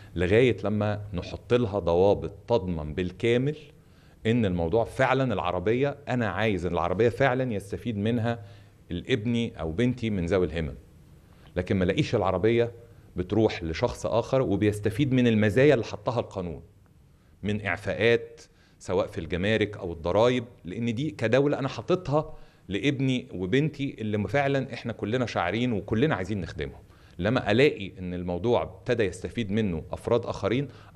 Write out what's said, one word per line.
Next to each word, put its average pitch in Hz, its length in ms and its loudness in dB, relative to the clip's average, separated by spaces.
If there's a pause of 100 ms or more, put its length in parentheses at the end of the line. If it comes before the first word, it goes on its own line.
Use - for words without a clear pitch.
(160)
لغاية 107 480 4
لما 104 380 -2 (120)
نحط - 400 -4
لها 107 260 2
ضوابط 87 520 4 (160)
تضمن 87 460 -2
بالكامل 117 600 0 (680)
إن 113 200 4
الموضوع 90 400 2
فعلًا 131 480 2
العربية، 95 640 0 (100)
أنا 120 200 0
عايز 95 380 0
إن 82 80 -2
العربية 90 360 2
فعلًا 127 440 0
يستفيد 101 440 -6
منها 113 460 -2 (480)
الابني 117 680 -2
أو 80 120 -4
بنتي 123 380 0
من 95 160 -2
ذوي 90 200 2
الهمم، 78 300 -4 (800)
لكن 92 200 0
ما 95 100 2
لاقيش 123 300 2
العربية 107 560 2 (440)
بتروح 104 480 0
لشخص 80 420 -4
آخر 123 360 2
وبيستفيد 104 720 0
من 123 140 4
المزايا 110 460 6
اللي 104 120 0
حطها 120 340 -4
القانون 87 420 -6 (840)
من 104 220 -4
إعفاءات 101 760 0 (380)
سواء 95 280 -2
في - 100 -14
الجمارك 101 600 0
أو 92 160 -8
الضرايب، 107 520 2 (200)
لأن 110 300 -4
دي 143 160 -4
كدولة 131 480 2
أنا 135 80 -2
حاططها 156 680 -2 (340)
لابني 127 680 0
وبنتي 131 640 -2
اللي 104 280 -2
فعلًا 139 460 0
إحنا 92 200 -6
كلنا 117 320 -2
شاعرين 110 480 0
وكلنا 110 420 0
عايزين 92 260 -4
نخدمهم. 73 400 -8 (380)
لما 101 320 0
ألاقي 113 480 4
إن 90 140 -6
الموضوع 90 500 0
ابتدى 113 400 -2
يستفيد 95 480 -4
منه 98 400 0
أفراد - 340 0
آخرين، 104 420 -2 (280)